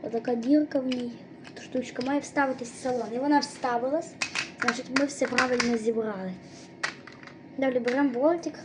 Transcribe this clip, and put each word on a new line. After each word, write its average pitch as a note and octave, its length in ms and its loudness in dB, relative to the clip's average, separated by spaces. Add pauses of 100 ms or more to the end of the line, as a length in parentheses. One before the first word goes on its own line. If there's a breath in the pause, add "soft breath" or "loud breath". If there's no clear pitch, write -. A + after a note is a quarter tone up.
Отака A#3 320 0
дірка C#4+ 440 4
в C4 80 -2
ній. B3 240 -2 (520)
Штучка B3+ 420 -4
має C#4 140 2
вставитись C4 520 0
в - 40 -14
салон. B3 380 -2
І A#3+ 60 -2
вона C#4+ 200 6
вставилась. C4 720 -2 (480)
Значить, B3 380 0
ми C#4+ 60 4
все C#4 220 0
правильно A#3+ 500 2
зібрали. G#3+ 560 0 (1200 loud breath)
Далі C4 220 2
беремо B3+ 300 4
болтик D4+ 440 2 (120)